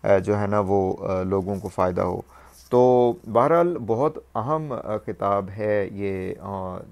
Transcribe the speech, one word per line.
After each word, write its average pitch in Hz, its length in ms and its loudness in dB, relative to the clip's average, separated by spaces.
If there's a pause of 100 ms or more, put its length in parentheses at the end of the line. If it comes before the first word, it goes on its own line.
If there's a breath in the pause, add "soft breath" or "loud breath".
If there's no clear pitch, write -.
अ, 101 140 4
जो 101 160 0
है 104 120 0
ना, 104 140 0
वो, 95 320 2
अ, 95 300 -4
लोगों 95 360 -2
को 95 100 -10
फ़ायदा 92 340 0
हो। 92 220 -4 (460 loud breath)
तो 123 460 6 (120)
बहरहाल, 160 480 2
बहुत 120 480 -2 (120)
अहम, 147 340 -4
अ, 107 260 -6
खिताब 101 540 -2
है 104 480 -2
ये, 95 340 -4
अ, 92 600 -8